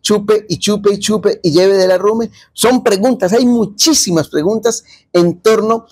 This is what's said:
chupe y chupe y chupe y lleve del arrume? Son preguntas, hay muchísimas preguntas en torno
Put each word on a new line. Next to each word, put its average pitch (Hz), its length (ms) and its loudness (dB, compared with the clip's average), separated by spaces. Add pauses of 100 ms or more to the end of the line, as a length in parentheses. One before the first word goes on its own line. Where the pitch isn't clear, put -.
chupe 208 460 -2
y 160 120 -6
chupe 208 340 -2
y 202 60 -6
chupe 208 440 -2
y 170 80 0
lleve 190 260 2
del 185 140 2
arrume? 214 400 -2 (220)
Son 240 280 0
preguntas, 202 520 0
hay 247 120 2
muchísimas 226 840 0
preguntas 214 540 -2 (280)
en 175 300 0
torno 220 500 0